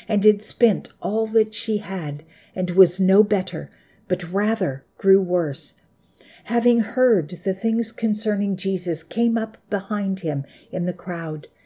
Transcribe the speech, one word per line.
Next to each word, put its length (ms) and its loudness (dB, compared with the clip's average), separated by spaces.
and 160 2
had 160 4
spent 480 0
all 240 -2
that 260 2
she 260 -2
had, 460 -8
and 140 -2
was 280 6
no 240 4
better, 480 -4
but 240 -4
rather 520 -2
grew 240 4
worse, 540 -2
having 360 2
heard 640 0
the 80 0
things 400 -2
concerning 640 -2
Jesus, 460 -2
came 340 0
up 220 -4
behind 520 -2
him 260 -2
in 160 -4
the 80 -2
crowd, 540 -8